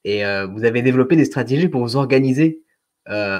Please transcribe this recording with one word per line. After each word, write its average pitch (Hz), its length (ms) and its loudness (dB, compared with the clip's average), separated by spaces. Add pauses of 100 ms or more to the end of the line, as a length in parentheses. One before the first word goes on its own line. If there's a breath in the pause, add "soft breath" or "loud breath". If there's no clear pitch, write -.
Et, 101 200 -2
euh, 98 220 -4
vous 104 180 -4
avez 117 180 0
développé 127 320 2
des 151 100 6
stratégies 135 440 0
pour 139 140 -2
vous 120 140 -4
organiser, 135 680 2 (460)
euh, 101 320 -4